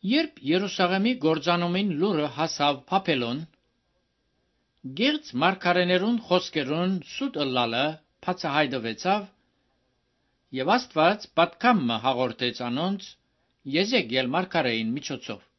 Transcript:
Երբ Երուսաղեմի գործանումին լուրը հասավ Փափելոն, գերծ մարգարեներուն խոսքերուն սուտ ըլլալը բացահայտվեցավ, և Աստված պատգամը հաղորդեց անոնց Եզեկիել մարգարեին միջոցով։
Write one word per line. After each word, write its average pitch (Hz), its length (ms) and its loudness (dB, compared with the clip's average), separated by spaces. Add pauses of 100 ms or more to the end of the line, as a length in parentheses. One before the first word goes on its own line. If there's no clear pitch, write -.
Երբ 294 400 0
Երուսաղեմի 190 720 2
գործանումին 175 760 0
լուրը 156 360 0
հասավ 143 540 0
Փափելոն, 147 560 -2 (1400)
գերծ 233 520 -2
մարգարեներուն 180 880 2
խոսքերուն 175 720 0 (100)
սուտ 254 360 -6
ըլլալը 123 420 0 (360)
բացահայտվեցավ, 151 1080 -2 (1300)
և 131 160 -2
Աստված 208 640 2
պատգամը 165 680 2
հաղորդեց 123 640 -2
անոնց 160 460 -4 (560)
Եզեկիել 143 640 0
մարգարեին 131 640 0
միջոցով։ 127 480 -8 (180)